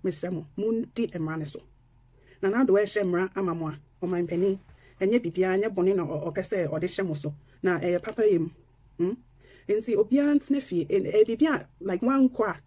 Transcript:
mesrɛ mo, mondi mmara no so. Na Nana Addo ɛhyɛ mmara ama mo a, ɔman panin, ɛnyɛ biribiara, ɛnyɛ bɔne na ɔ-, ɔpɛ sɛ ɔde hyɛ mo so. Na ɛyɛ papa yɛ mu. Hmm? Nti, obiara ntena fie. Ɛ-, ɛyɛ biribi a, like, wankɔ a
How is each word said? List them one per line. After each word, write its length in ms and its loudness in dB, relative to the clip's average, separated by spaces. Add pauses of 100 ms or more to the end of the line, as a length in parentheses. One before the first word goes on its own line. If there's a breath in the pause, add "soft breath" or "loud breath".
mesrɛ 300 -4
mo, 140 -8 (100)
mondi 540 -2
mmara 280 -4
no 60 -6
so. 140 -10 (800 soft breath)
Na 80 2
Nana 140 2
Addo 100 4
ɛhyɛ 300 2
mmara 320 0
ama 180 -2
mo 140 -6
a, 120 -8 (220)
ɔman 260 -2
panin, 320 0 (420 soft breath)
ɛnyɛ 200 2
biribiara, 360 0
ɛnyɛ 180 0
bɔne 200 2
na 100 0
ɔ-, 180 -6 (100)
ɔpɛ 80 -4
sɛ 280 -2
ɔde 180 -4
hyɛ 200 -4
mo 60 -4
so. 200 -6 (280 soft breath)
Na 180 0
ɛyɛ 220 -2
papa 220 -4
yɛ 160 4
mu. 100 -2 (480)
Hmm? 160 0 (540 soft breath)
Nti, 280 0
obiara 400 4
ntena 260 0
fie. 240 -2
Ɛ-, 280 0
ɛyɛ 140 8
biribi 200 2
a, 200 -2 (140)
like, 200 -2
wankɔ 480 2
a 180 -8